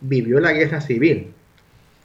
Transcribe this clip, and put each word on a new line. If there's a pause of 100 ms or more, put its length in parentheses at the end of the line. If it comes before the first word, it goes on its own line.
vivió
la
guerra
civil, (720)